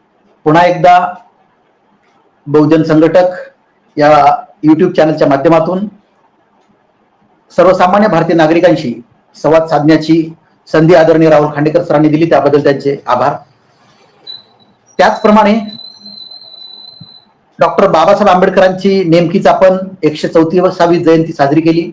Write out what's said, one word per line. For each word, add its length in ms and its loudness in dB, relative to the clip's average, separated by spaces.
पुन्हा 180 2
एकदा 320 2
बहुजन 360 2
संघटक 520 0
या 120 2
YouTube 280 0
चॅनलच्या 320 0
माध्यमातून 600 -2
सर्वसामान्य 500 0
भारतीय 280 -2
नागरिकांशी 680 0
संवाद 320 0
साधण्याची 680 0
संधी 280 2
आदरणीय 340 4
राहुल 260 0
खांडेकर 280 -2
सरांनी 260 0
दिली, 200 -2
त्याबद्दल 340 0
त्यांचे 420 -2
आभार. 300 -4
त्याचप्रमाणे 640 0
डॉक्टर 280 -2
बाबासाहेब 420 0
आंबेडकरांची 720 0
नेमकीच 440 0
आपण 300 2
एकशे 240 -4
चौतीसावी 760 0
जयंती 300 0
साजरी 280 -2
केली. 320 -2